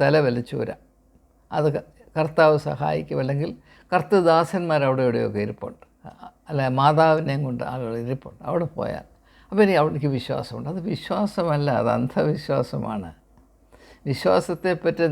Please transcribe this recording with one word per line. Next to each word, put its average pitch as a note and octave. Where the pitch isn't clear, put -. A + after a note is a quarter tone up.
തല C#3+
വലിച്ചൂരാം, A#2+
അത് D#3
ക-, -
കർത്താവ് D#3
സഹായിക്കും, D3
അല്ലെങ്കിൽ C#3+
കർത്തൃദാസന്മാർ E3+
അവിടെ C3
എവിടെയൊക്കെ A2+
ഇരിപ്പുണ്ട്, -
അല്ല C#3
മാതാവിനെയും D#3
കൊണ്ട് B2+
ആളുകൾ B2
ഇരിപ്പുണ്ട്, C3
അവിടെ E3+
പോയാൽ -
അപ്പോൾ G3+
ഇനി G3
അവിടേക്ക് D3+
വിശ്വാസമുണ്ട്. C3+
അത് F#3
വിശ്വാസമല്ല, E3+
അത് A#2
അന്ധവിശ്വാസമാണ്. B2
വിശ്വാസത്തെപ്പറ്റി F3